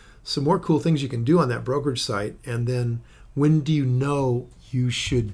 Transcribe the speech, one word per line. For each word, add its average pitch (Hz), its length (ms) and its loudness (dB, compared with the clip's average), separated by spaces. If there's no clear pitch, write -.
some - 220 -4
more 180 140 2
cool 165 200 2
things 151 240 2
you 139 60 -4
can 120 160 -4
do 160 140 6
on 135 120 2
that 117 140 -4
brokerage 127 360 -2
site, 104 360 -4
and 120 200 -2
then 120 360 -2
when 151 260 4
do 147 120 0
you 143 120 2
know 127 640 0
you 123 200 0
should 117 440 -2